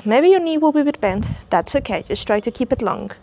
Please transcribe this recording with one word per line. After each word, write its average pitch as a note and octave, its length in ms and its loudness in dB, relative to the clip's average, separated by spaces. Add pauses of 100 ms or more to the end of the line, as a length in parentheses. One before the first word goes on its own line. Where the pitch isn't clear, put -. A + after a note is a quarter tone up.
Maybe C4 240 4
your F#4+ 100 6
knee D#4+ 200 -2
will D4+ 120 4
be D4 100 2
a C#4 40 0
bit D4 160 -2
bent. G3+ 280 -2 (200)
That's F3 260 0
okay. A#3 320 -2
Just - 200 -6
try G#3 120 2
to A3+ 120 -4
keep A#3+ 200 -4
it B3+ 120 -2
long. G3+ 260 -4 (140)